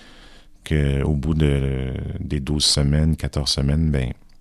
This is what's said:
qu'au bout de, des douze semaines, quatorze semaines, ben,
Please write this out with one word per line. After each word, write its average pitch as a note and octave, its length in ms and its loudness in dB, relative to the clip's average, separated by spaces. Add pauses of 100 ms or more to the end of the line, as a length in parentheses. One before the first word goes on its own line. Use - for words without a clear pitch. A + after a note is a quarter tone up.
(640)
qu'au C#2+ 500 0
bout D2 200 0
de, C2+ 580 0 (280)
des D2 200 -2
douze C#2+ 240 -2
semaines, D2+ 520 2
quatorze D2 340 -4
semaines, D2+ 400 0
ben, C2 220 -2 (280)